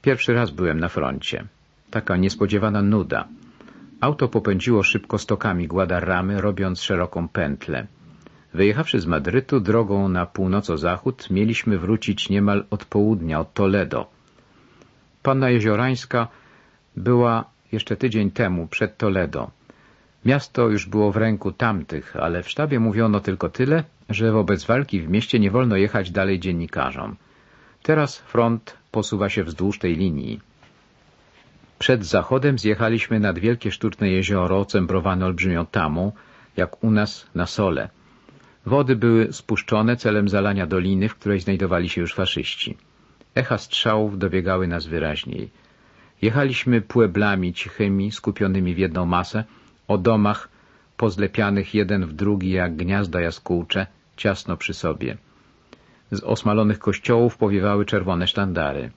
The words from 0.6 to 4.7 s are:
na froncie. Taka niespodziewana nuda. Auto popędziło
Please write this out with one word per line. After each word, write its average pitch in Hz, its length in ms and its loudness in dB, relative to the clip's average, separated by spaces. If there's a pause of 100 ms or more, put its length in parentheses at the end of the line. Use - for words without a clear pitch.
na 85 100 -2
froncie. - 560 -6 (460)
Taka 98 260 -2
niespodziewana 101 640 2
nuda. 101 460 0 (760)
Auto 139 260 0
popędziło 104 560 2